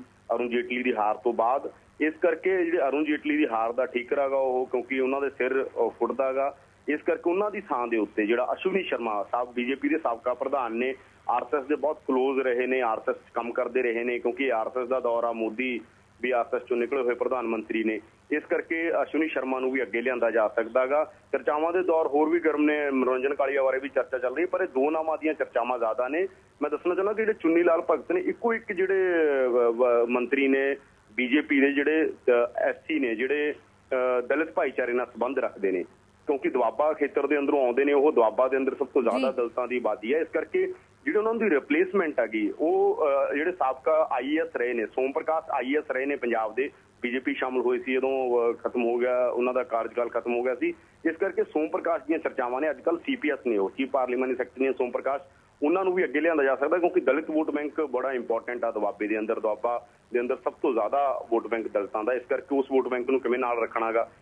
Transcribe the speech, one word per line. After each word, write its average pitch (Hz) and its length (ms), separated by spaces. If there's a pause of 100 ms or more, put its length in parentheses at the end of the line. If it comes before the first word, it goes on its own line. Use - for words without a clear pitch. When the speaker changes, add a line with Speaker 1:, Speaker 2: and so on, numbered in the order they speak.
(340)
Speaker 1:
ਅਰੁਣ 120 140
ਜੇਟਲੀ 120 340
ਦੀ 123 120
ਹਾਰ 107 220
ਤੋਂ 120 160
ਬਾਅਦ। 120 400 (280)
ਇਸ 156 220
ਕਰਕੇ 175 420
ਜਿਹੜੇ 165 140 (100)
ਅਰੁਣ 147 160
ਜੇਟਲੀ 151 320
ਦੀ 151 100
ਹਾਰ 113 260
ਦਾ 127 140
ਠੀਕਰਾ 135 420
ਗਾ 135 80
ਉਹ, 131 300
ਕਿਉਂਕਿ 127 340
ਉਹਨਾਂ 131 200
ਦੇ 139 100
ਸਿਰ, 127 340
ਅਹ, 113 260
ਫੁੱਟਦਾ 120 420
ਗਾ, 135 260 (300)
ਇਸ 147 140
ਕਰਕੇ 170 280
ਉਹਨਾਂ 202 200
ਦੀ 202 100
ਥਾਂ 123 280
ਦੇ 117 80
ਉੱਤੇ 104 300
ਜਿਹੜਾ 120 260
ਅਸ਼ਵਨੀ 185 300
ਸ਼ਰਮਾ 113 480
ਸਾਹਿਬ 120 220
ਬੀਜੇਪੀ 127 360
ਦੇ 151 100
ਸਾਬਕਾ 123 360
ਪ੍ਰਧਾਨ 135 400
ਨੇ, 127 200 (340)
ਆਰ 120 140
ਐਸ - 120
ਐਸ 135 120
ਦੇ 147 100
ਬਹੁਤ 147 200 (120)
ਕਲੋਜ਼ 131 320
ਰਹੇ 127 260
ਨੇ, 131 140
ਆਰ 113 180
ਐਸ - 100
ਐਸ 123 80
'ਚ - 180
ਕੰਮ 117 180
ਕਰਦੇ 123 300
ਰਹੇ 117 220
ਨੇ, 120 140
ਕਿਉਂਕਿ 123 340
ਆਰ 113 140
ਐਸ 123 100
ਐਸ 127 120
ਦਾ 127 120
ਦੌਰ 117 240
ਆ, 117 80
ਮੋਦੀ 113 480 (420)
ਵੀ 123 80
ਆਰ 117 160
ਐਸ - 80
ਐਸ 123 140
ਚੋਂ 123 80
ਨਿਕਲੇ 120 260
ਹੋਏ 120 120
ਪ੍ਰਧਾਨ 123 320
ਮੰਤਰੀ 113 380
ਨੇ, 110 160 (300)
ਇਸ 151 140
ਕਰਕੇ 165 460 (120)
ਅਸ਼ਵਨੀ 156 260
ਸ਼ਰਮਾ 135 320
ਨੂੰ 131 120
ਵੀ 135 100
ਅੱਗੇ 113 180
ਲਿਆਂਦਾ 120 300
ਜਾ 110 180
ਸਕਦਾ 117 380
ਗਾ। 143 260 (200)
ਚਰਚਾਵਾਂ 151 400
ਦੇ 185 100
ਦੌਰ 160 240
ਹੋਰ 147 220
ਵੀ 170 120
ਗਰਮ 151 220
ਨੇ, 147 280
ਮਨੋਰੰਜਨ 131 440
ਕਾਲੀਆ 139 280
ਬਾਰੇ 131 160
ਵੀ 139 100
ਚਰਚਾ 131 300
ਚੱਲ 123 180
ਰਹੀ, 165 80
ਪਰ 180 160
ਇਹ 185 60
ਦੋ 139 240
ਨਾਮਾਂ 156 300
ਦੀਆਂ 156 140
ਚਰਚਾਵਾਂ 123 440
ਜ਼ਿਆਦਾ 117 300
ਨੇ। 175 200 (340)
ਮੈਂ 147 80
ਦੱਸਣਾ 170 240
ਚਾਹੁੰਦਾ 196 180
ਕਿ 214 100
ਜਿਹੜੇ 214 100
ਚੁੰਨੀ 170 300
ਲਾਲ 170 280
ਭਗਤ 160 220
ਨੇ, 180 80
ਇੱਕੋ 196 340
ਇੱਕ 220 180
ਜਿਹੜੇ, 185 420 (320)
ਅਹ, 120 260
ਵ-, 120 360
ਮੰਤਰੀ 127 400
ਨੇ 139 280 (360)
ਬੀਜੇਪੀ 139 480
ਦੇ 139 120
ਜਿਹੜੇ, 151 400 (160)
ਅਹ, 120 300
ਐਸ 131 180
ਸੀ 156 220
ਨੇ, 123 160
ਜਿਹੜੇ, 147 400 (380)
ਅਹ, 127 340
ਦਲਿਤ 151 240
ਭਾਈਚਾਰੇ 131 420
ਨਾਲ 123 140
ਸੰਬੰਧ 123 320
ਰੱਖਦੇ 98 340
ਨੇ, 90 120 (420)
ਕਿਉਂਕਿ 151 240
ਦੁਆਬਾ 131 420
ਖੇਤਰ 143 340
ਦੇ 147 120
ਅੰਦਰੋਂ 139 260
ਆਉਂਦੇ 123 200
ਨੇ 143 80
ਉਹ, 143 200
ਦੁਆਬਾ 120 360
ਦੇ 135 80
ਅੰਦਰ 131 180
ਸਭ 131 120
ਤੋਂ 135 160
ਜ਼ਿਆਦਾ 127 280
Speaker 2:
ਜੀ। 127 60
Speaker 1:
ਦਲਿਤਾਂ 120 320
ਦੀ 123 80
ਆਬਾਦੀ 110 380
ਹੈ, 160 60
ਇਸ 160 80
ਕਰਕੇ 185 380 (380)
ਜਿਹੜੇ 170 140
ਉਹਨਾਂ 220 160
ਦੀ 220 160
ਰਿਪਲੇਸਮੈਂਟ 165 720
ਹੈਗੀ 107 380
ਉਹ, 190 480
ਅਹ, 139 280
ਜਿਹੜੇ 165 180
ਸਾਬਕਾ 156 600
ਆਈ 135 220
ਏ 156 40
ਐਸ 165 180
ਰਹੇ 123 180
ਨੇ, 113 120
ਸੋਮ 131 260
ਪ੍ਰਕਾਸ਼ 156 380
ਆਈ 131 240
ਏ 151 40
ਐਸ 151 120
ਰਹੇ 131 160
ਨੇ 143 100
ਪੰਜਾਬ 117 380
ਦੇ, 139 160 (320)
ਬੀਜੇਪੀ 131 320
ਸ਼ਾਮਲ 127 260
ਹੋਏ 123 180
ਸੀ 127 160
ਜਦੋਂ, 131 160
ਅਹ, 123 420
ਖਤਮ 120 320
ਹੋ 120 140
ਗਿਆ, 123 300
ਉਹਨਾਂ 123 260
ਦਾ 127 80
ਕਾਰਜਕਾਲ 113 460
ਖਤਮ 120 260
ਹੋ 120 80
ਗਿਆ 127 120
ਸੀ, 147 140 (420)
ਇਸ 160 60
ਕਰਕੇ 190 280
ਸੋਮ 156 240
ਪ੍ਰਕਾਸ਼ 160 360
ਦੀਆਂ 160 140
ਚਰਚਾਵਾਂ 127 420
ਨੇ। 156 100
ਅੱਜ 131 100
ਕੱਲ੍ਹ 170 180
ਸੀ 139 180
ਪੀ 147 140
ਐਸ 139 160
ਨੇ 110 120
ਉਹ, 95 120
ਚੀਫ 131 200
ਪਾਰਲੀਮੈਂਟਰੀ 127 460
ਸੈਕਟਰੀ 127 300
ਨੇ 135 60
ਸੋਮ 123 180
ਪ੍ਰਕਾਸ਼, 135 320 (400)
ਉਹਨਾਂ 175 220
ਨੂੰ 185 100
ਵੀ 185 100
ਅੱਗੇ 139 160
ਲਿਆਂਦਾ 156 220
ਜਾ 135 140
ਸਕਦਾ, 156 220
ਕਿਉਂਕਿ 170 220
ਦਲਿਤ 143 300
ਵੋਟ 156 200
ਬੈਂਕ 147 300
ਬੜਾ 131 320
ਇੰਪੋਰਟੈਂਟ 117 520
ਆ 117 60
ਦੁਆਬੇ 104 380
ਦੇ 110 100
ਅੰਦਰ। 107 220
ਦੁਆਬਾ 110 460 (260)
ਦੇ 120 80
ਅੰਦਰ 123 240
ਸਭ 156 80
ਤੋਂ 151 200
ਜ਼ਿਆਦਾ 120 580
ਵੋਟ 110 160
ਬੈਂਕ 110 220
ਦਲਿਤਾਂ 104 360
ਦਾ, 120 80
ਇਸ 123 160
ਕਰਕੇ 135 280
ਉਸ 135 160
ਵੋਟ 131 160
ਬੈਂਕ 127 220
ਨੂੰ 131 100
ਕਿਵੇਂ 127 180
ਨਾਲ 120 240
ਰੱਖਣਾ 113 300
ਗਾ, 113 180 (120)